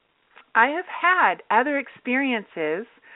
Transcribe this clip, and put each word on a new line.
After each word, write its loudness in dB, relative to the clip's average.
I 6
have -6
had 0
other 2
experiences. -4